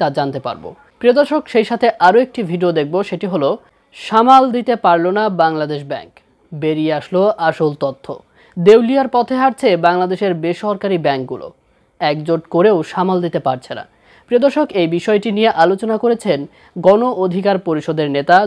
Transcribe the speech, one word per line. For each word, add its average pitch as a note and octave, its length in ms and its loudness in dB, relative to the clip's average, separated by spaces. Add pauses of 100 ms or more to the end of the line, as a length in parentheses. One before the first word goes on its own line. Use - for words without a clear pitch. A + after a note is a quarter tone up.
তা E3 100 0
জানতে C#3 360 -4
পারবো। F2 220 -10 (300)
প্রিয় A#3+ 200 2
দর্শক, D4 240 0 (100)
সেই A3 180 2
সাথে A#3 160 -2 (200)
আরও G3 200 6
একটি B3+ 140 -10 (100)
ভিডিও F3 220 -2
দেখব, D3+ 300 -2
সেটি G3 240 -8
হলো D#3+ 220 -2 (480)
সামাল B3+ 480 4 (120)
দিতে A#3+ 180 -2 (100)
পারল E3+ 220 2 (120)
না A3 60 0 (180)
বাংলাদেশ D3+ 380 -2 (120)
ব্যাংক, A2+ 180 -10 (420)
বেরিয়ে D#3 460 -2
আসলো F3+ 220 -2 (280)
আসল D#3 240 0 (120)
তথ্য। C3+ 220 -8 (500)
দেউলিয়ার A#3 580 4
পথে A#3+ 260 0
হাঁটছে C4 280 0 (180)
বাংলাদেশের F3+ 460 0 (100)
বেসরকারি F#3+ 640 -4
ব্যাংকগুলো, C3 400 -4 (540)
একজোট D#3+ 420 -2 (120)
করেও F#3+ 220 4 (160)
সামাল F#3 320 -2
দিতে D#3+ 220 -4
পারছে C3 320 -6
না। - 60 -14 (460)
প্রিয় A#3+ 140 4
দর্শক, D4 220 2 (140)
এই E3 160 2
বিষয়টি G#3 360 0
নিয়ে A3 180 2 (140)
আলোচনা G#3+ 380 0
করেছেন A3 360 0 (380)
গণ F#3+ 260 4 (220)
অধিকার F#3+ 320 -2 (100)
পরিষদের D#3 500 -4
নেতা C#3+ 200 4 (100)